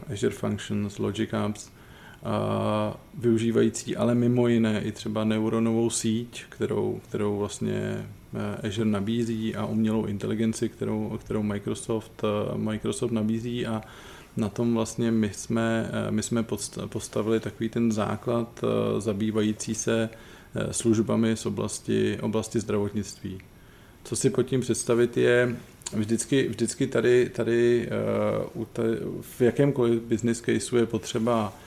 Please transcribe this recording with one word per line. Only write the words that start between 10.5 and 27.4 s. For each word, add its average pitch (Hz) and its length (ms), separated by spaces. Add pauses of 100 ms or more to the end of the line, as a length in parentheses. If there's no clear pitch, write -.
kterou, 107 560
kterou 107 180
Microsoft, 107 800
eh, 107 340
Microsoft 110 540
nabízí 113 540
a 110 160 (540)
na 113 120
tom 117 260
vlastně 113 360
my 110 240
jsme, 113 580
eh, 107 180
my 107 120
jsme 117 200
podst-, - 440
postavili 110 540
takový 110 280
ten 117 240
základ, 110 720
eh, 110 360
zabývající 107 760
se, 113 340 (460)
eh, 110 180
službami 113 640
z - 100
oblasti, 107 760
oblasti 110 380
zdravotnictví. 101 800 (640)
Co 90 120
si 131 140
pod 120 120
tím 127 180
představit 120 560
je, 123 400 (360)
vždycky, 110 560
vždycky 113 380
tady, 123 420
tady, 117 640